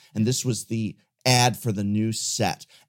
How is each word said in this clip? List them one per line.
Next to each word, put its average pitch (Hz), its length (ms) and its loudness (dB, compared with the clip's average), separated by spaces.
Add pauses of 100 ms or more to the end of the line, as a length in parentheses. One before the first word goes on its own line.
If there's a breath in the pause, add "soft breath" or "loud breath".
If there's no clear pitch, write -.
(140 soft breath)
And 110 140 0
this 127 180 -2
was 120 200 -4
the 110 300 -4 (300)
ad 123 320 4
for 120 140 -2
the 101 120 -2
new 107 280 0
set. - 560 -4 (220 soft breath)